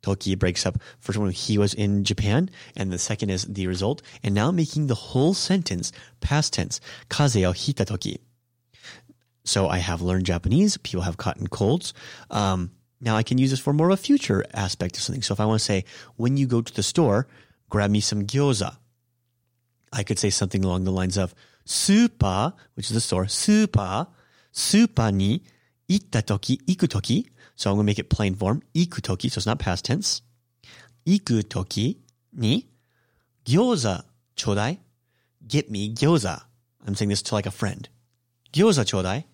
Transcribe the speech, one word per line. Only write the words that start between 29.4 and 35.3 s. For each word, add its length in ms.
not 140
past 260
tense. 360
"Iku 420
toki 520
ni 360
gyoza 600
chodai." 440